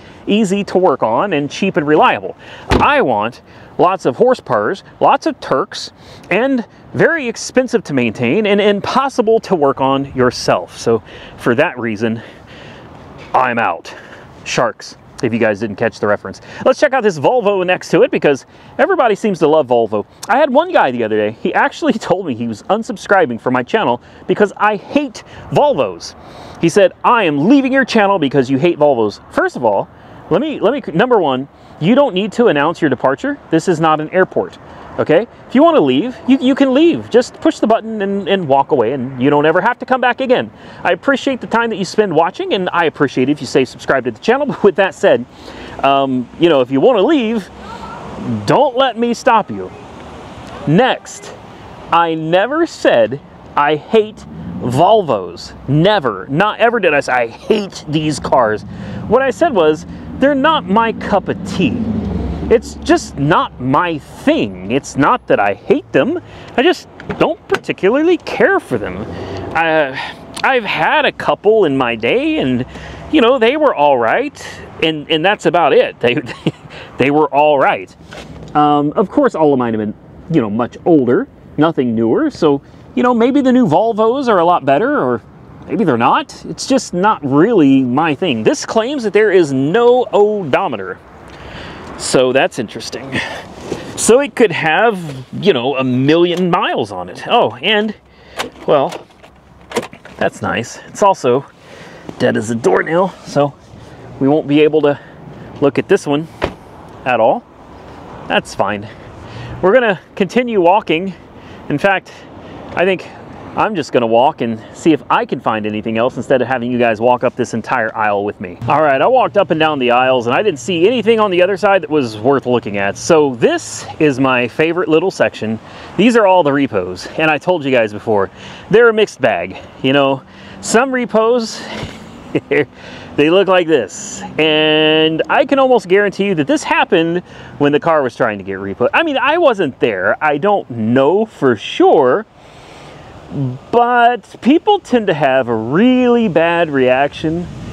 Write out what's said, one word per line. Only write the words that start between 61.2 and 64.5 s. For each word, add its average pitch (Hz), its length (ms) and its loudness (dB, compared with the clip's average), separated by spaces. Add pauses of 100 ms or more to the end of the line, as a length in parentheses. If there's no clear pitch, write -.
of 135 80 -4 (120)
tea." - 320 -2 (680)
It's 226 240 0
just - 420 -2
not 156 440 0
my 151 380 0
thing. 104 720 -4